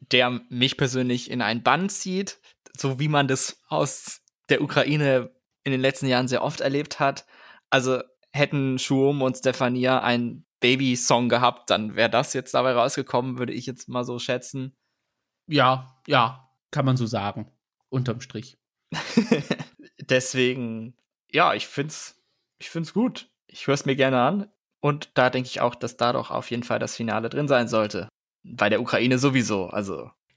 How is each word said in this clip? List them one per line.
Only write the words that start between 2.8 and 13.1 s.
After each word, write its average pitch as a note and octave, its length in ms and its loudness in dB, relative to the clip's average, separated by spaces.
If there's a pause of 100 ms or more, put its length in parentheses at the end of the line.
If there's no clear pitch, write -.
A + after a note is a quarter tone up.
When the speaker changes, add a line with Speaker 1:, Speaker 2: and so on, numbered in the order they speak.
Speaker 1:
wie D3+ 100 0
man C#3+ 200 2
das - 400 0
aus - 540 -2 (260)
der C#3 140 4
Ukraine C#3 680 2 (340)
in C#3 80 -2
den C3 100 0
letzten C3+ 240 2
Jahren B2+ 220 2
sehr C3 140 0
oft C#3+ 200 -4
erlebt C#3+ 360 -4
hat. C#3 280 -2 (420)
Also C3 320 2 (300)
hätten C#3 480 0
Shuom C3+ 420 2
und C3 160 0
Stefania B2+ 640 0
einen A#2+ 460 -2 (140)
Baby-Song B2 680 2
gehabt, B2 400 2
dann G#2+ 260 0
wär A2+ 140 4
das A2+ 240 0
jetzt - 220 -4
dabei C3 180 2
rausgekommen, B2 680 0